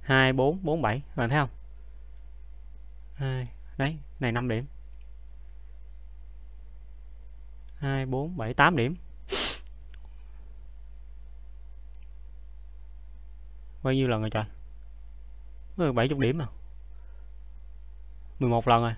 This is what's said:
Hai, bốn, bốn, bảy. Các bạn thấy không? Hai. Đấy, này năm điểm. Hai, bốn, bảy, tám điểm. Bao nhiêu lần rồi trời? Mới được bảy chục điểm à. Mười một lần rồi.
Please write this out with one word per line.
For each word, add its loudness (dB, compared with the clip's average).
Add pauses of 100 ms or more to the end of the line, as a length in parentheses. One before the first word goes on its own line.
Hai, 8
bốn, 6
bốn, 4
bảy. 4
Các -10
bạn 4
thấy 6
không? 4 (1700)
Hai. 0 (300)
Đấy, 2 (220)
này 4
năm 2
điểm. 4 (3000)
Hai, 0
bốn, -2
bảy, 0
tám 10
điểm. 4 (4000)
Bao 6
nhiêu 6
lần 6
rồi 2
trời? 2 (1300)
Mới 6
được 4
bảy 6
chục 2
điểm 6
à. 0 (1900)
Mười 6
một 6
lần 12
rồi. 4